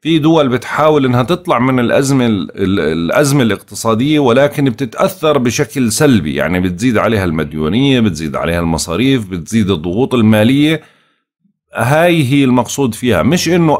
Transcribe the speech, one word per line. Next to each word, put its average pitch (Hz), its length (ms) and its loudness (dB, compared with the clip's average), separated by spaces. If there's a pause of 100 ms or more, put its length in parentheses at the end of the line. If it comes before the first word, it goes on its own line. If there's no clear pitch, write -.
في 160 180 0
دول 151 300 2
بتحاول 143 560 0
إنها 123 180 2
تطلع 165 360 -2
من 127 220 0
الأزمة 131 460 2
ال-، 104 280 -2
ال-، 98 260 -2
الأزمة 85 600 0
الاقتصادية، 113 760 -2
ولكن 139 460 2
بتتأثر 143 760 -2
بشكل 123 540 -2
سلبي، 107 420 0
يعني 80 260 -2
بتزيد 95 380 -2
عليها 98 260 0
المديونية، 82 760 0
بتزيد 80 360 -2
عليها 82 240 -2
المصاريف، 90 680 -2
بتزيد 95 420 -2
الضغوط 95 440 -2
المالية. 123 680 2 (920)
هاي 156 500 2
هي 139 200 2
المقصود 127 500 0
فيها، 107 280 0
مش 165 260 0
إنه 165 320 2